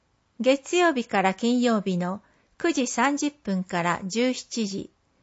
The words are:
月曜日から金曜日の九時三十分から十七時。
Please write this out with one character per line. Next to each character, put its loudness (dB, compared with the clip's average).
月 2
曜 4
日 -2
か 0
ら 2
金 0
曜 2
日 -2
の -4
九 0
時 0
三 0
十 -2
分 -4
か -4
ら -2
十 0
七 -6
時。 -10